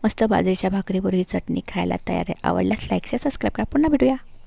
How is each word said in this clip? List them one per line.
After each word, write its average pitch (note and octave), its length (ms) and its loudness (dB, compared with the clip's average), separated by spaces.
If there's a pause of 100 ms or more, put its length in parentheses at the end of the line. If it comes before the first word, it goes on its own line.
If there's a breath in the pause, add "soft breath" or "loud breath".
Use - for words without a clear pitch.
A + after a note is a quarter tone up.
मस्त A3 200 2
बाजरीच्या F#3 460 2
भाकरीवर F#3+ 440 0
ही F3+ 100 2
चटणी F3+ 440 -4
खायला F3+ 280 -2 (120)
तयार F3 220 -2
आहे. - 40 0 (100)
आवडल्यास F#3 400 0
लाईक, F#3 220 -2
शेअर, - 180 -4
सबस्क्राईब - 320 -2
करा. A3 100 -2
पुन्हा D4+ 240 2
भेटूया. C4 440 2 (140)